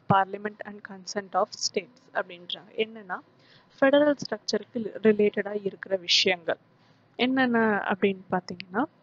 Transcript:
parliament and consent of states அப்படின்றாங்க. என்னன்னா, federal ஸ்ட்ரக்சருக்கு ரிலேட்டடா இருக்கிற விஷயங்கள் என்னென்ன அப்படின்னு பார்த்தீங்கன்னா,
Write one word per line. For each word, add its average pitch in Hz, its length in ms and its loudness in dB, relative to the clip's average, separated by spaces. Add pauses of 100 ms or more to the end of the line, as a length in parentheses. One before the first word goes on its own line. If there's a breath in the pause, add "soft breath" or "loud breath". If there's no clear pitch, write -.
(160)
parliament 202 420 -2 (100)
and 208 100 -14 (140)
consent 190 400 -10 (120)
of 214 40 -2 (180)
states - 360 -6 (160)
அப்படின்றாங்க. 175 520 -10 (160)
என்னன்னா, 214 340 -10 (580 soft breath)
federal 285 420 6
ஸ்ட்ரக்சருக்கு - 580 -6 (280)
ரிலேட்டடா 208 460 2 (140)
இருக்கிற 190 280 -4 (100)
விஷயங்கள் 175 540 0 (680 soft breath)
என்னென்ன 254 340 2 (320)
அப்படின்னு 190 320 0 (120)
பார்த்தீங்கன்னா, 180 480 -6 (200)